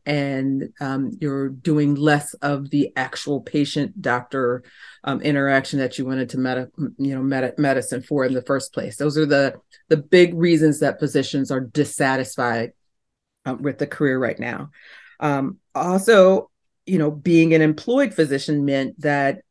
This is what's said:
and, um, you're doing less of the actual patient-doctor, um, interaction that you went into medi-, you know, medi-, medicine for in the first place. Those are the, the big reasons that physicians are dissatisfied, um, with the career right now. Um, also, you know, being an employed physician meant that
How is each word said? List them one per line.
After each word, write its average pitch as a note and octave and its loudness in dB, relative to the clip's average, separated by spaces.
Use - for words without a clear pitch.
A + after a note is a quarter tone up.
and, C#3 -2
um, C3+ -4
you're C#3 -4
doing D3 0
less D3 0
of C#3 -4
the C#3+ 0
actual C3 -4
patient-doctor, C3 -2
um, C3+ -4
interaction C#3 0
that B2+ -4
you C3+ -4
went C3 -4
into B2+ -6
medi-, B2+ -2
you C#3 -2
know, C3 -4
medi-, C3+ -2
medicine C3+ 0
for C#3 -2
in C3 -2
the B2 -4
first C3+ -4
place. - -8
Those D3 -2
are D#3 2
the, C#3 2
the D#3+ 4
big F3 6
reasons D#3+ 4
that C#3 0
physicians C#3 -2
are C3 -2
dissatisfied, B2+ -2
um, C3 -6
with C3+ -4
the C#3+ -2
career C3 0
right B2 -2
now. C3 -8
Um, C#3 -2
also, F#3+ 4
you F#3 0
know, D3+ 2
being D#3+ 4
an D#3+ 6
employed A#3 0
physician C#3+ 0
meant C#3 -2
that C#3+ 0